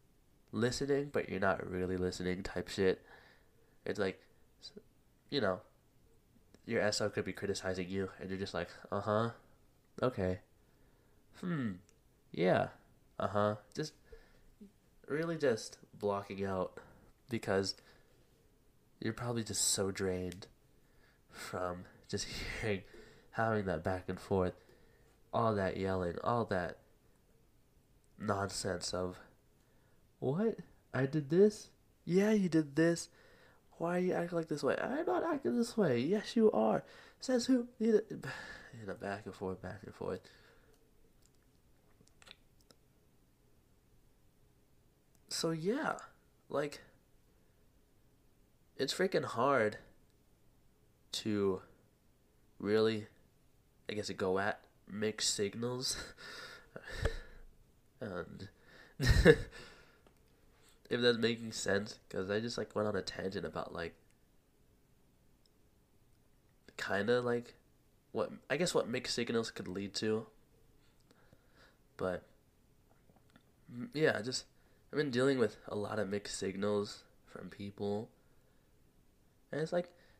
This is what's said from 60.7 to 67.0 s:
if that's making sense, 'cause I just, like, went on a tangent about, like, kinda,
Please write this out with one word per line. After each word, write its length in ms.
if 120
that's 160
making 340
sense, 480
'cause 200
I 100
just, 180
like, 180
went 120
on 80
a 60
tangent 440
about, 280
like, 220
kinda, 440